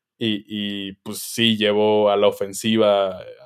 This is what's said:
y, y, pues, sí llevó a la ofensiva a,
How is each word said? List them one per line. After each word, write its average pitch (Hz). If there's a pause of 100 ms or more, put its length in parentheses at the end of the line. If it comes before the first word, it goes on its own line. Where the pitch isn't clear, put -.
(180)
y, 107
y, 101 (100)
pues, 104
sí 113
llevó 104
a 101
la 101
ofensiva 101
a, - (220)